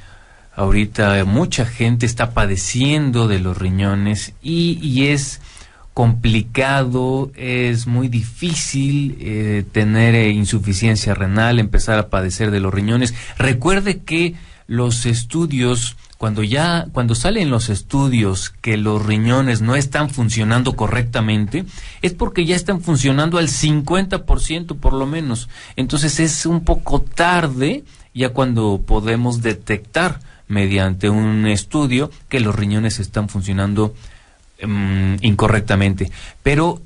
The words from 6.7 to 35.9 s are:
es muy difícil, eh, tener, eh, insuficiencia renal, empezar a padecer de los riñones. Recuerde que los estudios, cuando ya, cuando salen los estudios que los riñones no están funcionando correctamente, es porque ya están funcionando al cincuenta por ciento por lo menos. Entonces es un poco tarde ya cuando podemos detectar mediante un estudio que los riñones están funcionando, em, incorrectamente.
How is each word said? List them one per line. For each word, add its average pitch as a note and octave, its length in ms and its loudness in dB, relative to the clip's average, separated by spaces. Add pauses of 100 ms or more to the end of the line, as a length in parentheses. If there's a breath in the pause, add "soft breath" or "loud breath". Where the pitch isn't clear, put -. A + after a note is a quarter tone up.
es B2 520 -2
muy B2 200 0
difícil, C#3 1120 -2
eh, G#2+ 520 -2
tener, A2 420 4
eh, A2+ 160 4
insuficiencia G#2 840 0
renal, G#2+ 420 0
empezar A2 400 4
a G#2+ 120 0
padecer F#2+ 420 -2
de G2+ 80 0
los F#2+ 140 0
riñones. A#2 420 0 (240 loud breath)
Recuerde E3+ 640 0
que E3+ 340 -2 (320 loud breath)
los A#2+ 380 -2
estudios, B2 920 -2 (200)
cuando G#2+ 240 -2
ya, D#3 520 0
cuando A#2 220 0
salen F#3+ 340 0
los A2+ 180 0
estudios A2 840 0
que - 280 -4
los G#2 280 0
riñones A#2 560 2
no A#2 140 2
están D3 340 0
funcionando A2+ 680 0
correctamente, A2 880 0 (360 loud breath)
es F3 120 -2
porque F#3 320 -2
ya F3 100 0
están F3+ 240 -2
funcionando D3+ 580 2
al D#3+ 120 2
cincuenta E3 760 0
por - 140 4
ciento D#3+ 380 -4
por - 160 4
lo C3+ 120 0
menos. C#3 440 -4 (260 loud breath)
Entonces C#3+ 460 0
es D#3+ 240 0
un E3+ 180 0
poco C#3+ 380 2
tarde E3+ 840 0 (300 loud breath)
ya B2+ 160 0
cuando A2+ 580 0
podemos A#2 540 2
detectar A2+ 800 -2 (260 loud breath)
mediante G2 640 0
un G#2+ 360 2
estudio B2+ 640 0 (200)
que C3+ 100 -2
los G#2+ 160 2
riñones G#2 460 0
están G2+ 260 -2
funcionando, G2+ 640 -2 (680 loud breath)
em, G2 600 0
incorrectamente. G2 880 2 (320 loud breath)